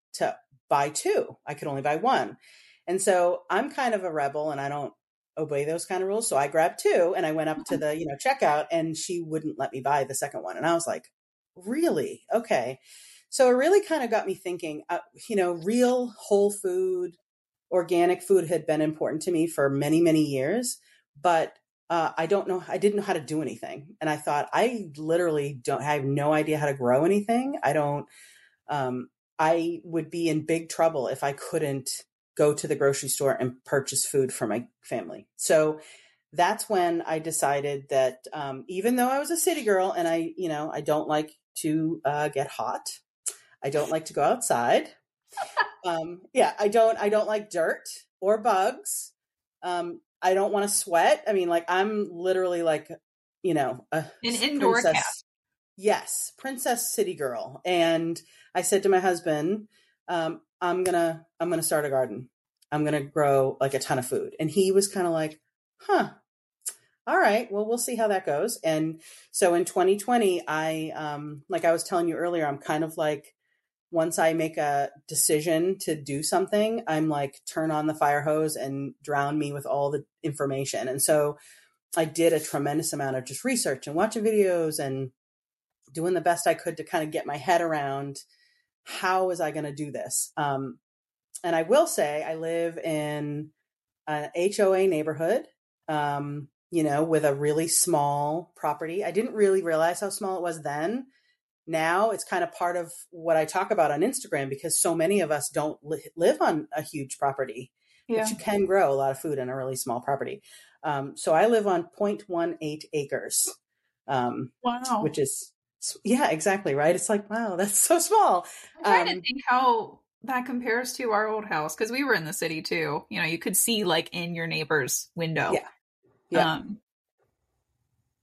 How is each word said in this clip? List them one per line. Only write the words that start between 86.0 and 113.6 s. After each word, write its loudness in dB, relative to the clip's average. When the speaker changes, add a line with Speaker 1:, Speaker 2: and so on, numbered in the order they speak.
Speaker 1:
the 0
best 2
I 4
could -8
to -10
kind -2
of -8
get -4
my -6
head 2
around -4
how 0
was -2
I 0
gonna -6
do -8
this. -6
Um, -2
and 0
I 2
will 4
say 0
I -6
live -4
in -4
an -4
H 0
O 4
A 4
neighborhood, 0
um, -4
you 2
know, 2
with 2
a 4
really 0
small 0
property. -4
I -4
didn't -2
really 4
realize 2
how -4
small -6
it -4
was -4
then. -4
Now 2
it's -4
kind 0
of -6
part -2
of -6
what 0
I 4
talk -2
about 4
on 0
Instagram -2
because -4
so 2
many 2
of 0
us -2
don't -4
li-, -8
live 4
on 2
a -4
huge -10
property, -4
Speaker 2:
Yeah. 0
Speaker 1:
but -2
you -6
can 0
grow 4
a 2
lot 0
of -6
food -4
in -6
a -6
really -6
small -4
property. -4
Um, -4
so 0
I 6
live 4
on 2
point -4
one -2
eight -6
acres, -2